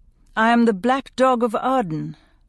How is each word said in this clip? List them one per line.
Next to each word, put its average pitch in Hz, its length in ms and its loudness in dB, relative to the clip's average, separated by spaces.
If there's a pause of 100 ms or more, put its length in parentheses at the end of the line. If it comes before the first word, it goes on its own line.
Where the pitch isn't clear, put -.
(380)
I 226 120 2
am 233 160 4
the 226 80 2
Black 247 420 -4
Dog 254 260 2
of 233 120 -2
Arden. 160 600 -4 (340)